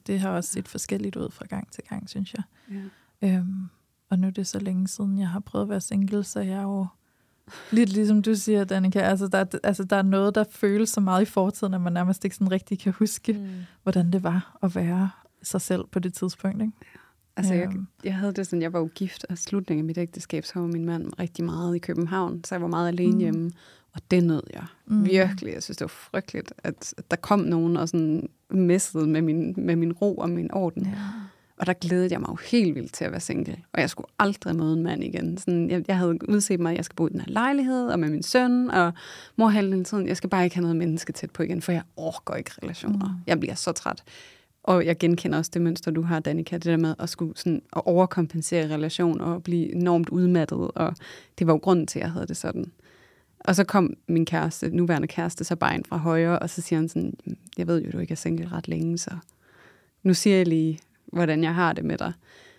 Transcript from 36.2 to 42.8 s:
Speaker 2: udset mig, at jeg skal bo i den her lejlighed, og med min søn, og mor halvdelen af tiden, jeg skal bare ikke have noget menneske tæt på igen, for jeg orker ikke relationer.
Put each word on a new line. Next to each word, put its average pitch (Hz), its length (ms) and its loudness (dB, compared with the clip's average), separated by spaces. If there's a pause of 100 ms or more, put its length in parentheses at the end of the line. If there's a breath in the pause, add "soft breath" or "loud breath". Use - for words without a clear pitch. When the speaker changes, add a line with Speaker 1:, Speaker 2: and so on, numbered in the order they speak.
Speaker 2:
udset 202 300 2
mig, 165 120 0
at 175 60 -2
jeg 175 80 -4
skal - 100 -16
bo 165 120 2
i - 20 -2
den 190 120 -4
her - 100 -10
lejlighed, 254 560 2
og - 120 0
med 151 100 2
min 151 140 -2
søn, 247 460 4
og 175 240 4 (420 loud breath)
mor 226 120 6
halvdelen 196 320 4
af 180 60 -2
tiden, 202 220 -2
jeg 185 100 -2
skal 190 120 -4
bare 185 140 4
ikke 180 120 2
have 180 60 0
noget 165 140 2
menneske 165 380 0
tæt - 180 -10
på - 120 -4
igen, 165 180 -2
for - 100 -2
jeg 170 120 0 (120)
orker - 400 -8
ikke - 160 -8 (120)
relationer. 196 440 -4